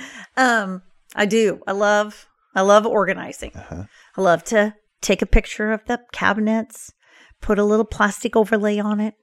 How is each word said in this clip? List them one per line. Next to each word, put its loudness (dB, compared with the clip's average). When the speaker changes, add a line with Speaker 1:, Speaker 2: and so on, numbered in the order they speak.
Speaker 1:
Um, 0
I 0
do. 2
I -6
love, 0
I 0
love 6
organizing. -4
Speaker 2:
Uh-huh. -14
Speaker 1:
I -2
love 4
to 0
take 0
a 0
picture 0
of -6
the -6
cabinets, -2
put 0
a 2
little 2
plastic -2
overlay 0
on -2
it, -4